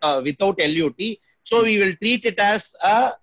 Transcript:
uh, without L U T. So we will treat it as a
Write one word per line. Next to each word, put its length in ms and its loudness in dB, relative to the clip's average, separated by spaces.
uh, 220 0
without 340 -2
L 120 0
U 200 0
T. 300 -8
So 180 2
we 160 2
will 240 2
treat 220 -2
it 160 -2
as 420 0
a 300 2